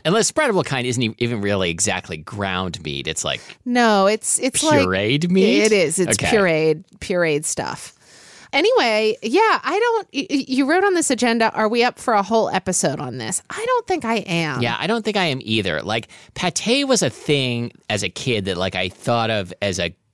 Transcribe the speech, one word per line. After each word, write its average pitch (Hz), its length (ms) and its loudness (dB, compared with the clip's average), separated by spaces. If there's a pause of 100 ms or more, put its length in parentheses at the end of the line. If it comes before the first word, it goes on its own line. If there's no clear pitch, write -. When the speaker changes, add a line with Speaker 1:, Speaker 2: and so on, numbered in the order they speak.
Speaker 1:
And 165 100 2
the 226 40 4
spreadable 220 440 2
kind 127 220 -2
isn't 123 180 -2
e-, 110 140 0
even 117 240 -2
really 98 300 0
exactly 90 460 -4
ground 92 640 -4
meat. 71 240 -6
It's - 180 -4
like 67 160 -4 (240)
Speaker 2:
No, 226 400 4
it's, - 340 0
it's 262 240 -2
like 302 240 4
Speaker 1:
pureed 151 420 0
meat? 190 340 4
Speaker 2:
It 220 80 4
is. 175 280 2
It's 175 240 0
Speaker 1:
Okay. - 40 2
Speaker 2:
pureed, 160 560 2 (160)
pureed 160 460 -2
stuff. - 480 -8 (600)
Anyway, 254 680 2
yeah, 370 440 2
I 320 140 0
don't, 453 340 0
y-, 277 160 -4
y-, 277 180 0
you 262 220 2
wrote 370 160 4
on 392 80 4
this 339 160 2
agenda, 233 440 2
"Are 220 140 0
we 233 160 2
up 240 160 -2
for 240 140 0
a 202 100 4
whole 214 260 2
episode 180 520 -2
on 123 160 -8
this?" 110 320 -6
I - 160 -10
don't 494 200 0
think 339 200 -2
I 226 140 0
am. 160 420 -2
Speaker 1:
Yeah, 117 180 0
I 147 80 -4
don't 226 160 -2
think 214 140 -2
I 185 80 2
am 135 180 0
either. 92 380 0
Like, 107 260 -4 (280)
pâté 247 520 0
was 262 160 2
a 131 60 2
thing 123 640 -2 (160)
as 107 120 0
a 101 60 -2
kid 104 380 -2
that, 95 100 -2
like, 92 200 -2
I 92 120 -2
thought 117 420 -2
of 95 320 -2
as 98 160 -2
a 87 160 -2 (200)